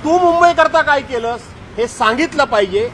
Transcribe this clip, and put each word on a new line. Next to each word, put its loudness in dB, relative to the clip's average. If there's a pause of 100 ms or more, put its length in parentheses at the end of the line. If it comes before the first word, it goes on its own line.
तू 2
मुंबईकरता 2
काय 0
केलंस -6 (360)
हे -2
सांगितलं 0
पाहिजे. -2